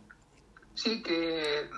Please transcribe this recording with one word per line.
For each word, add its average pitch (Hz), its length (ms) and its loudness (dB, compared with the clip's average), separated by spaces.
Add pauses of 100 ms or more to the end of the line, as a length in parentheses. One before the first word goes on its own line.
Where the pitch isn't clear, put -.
(720)
Sí, - 280 0
que 165 760 2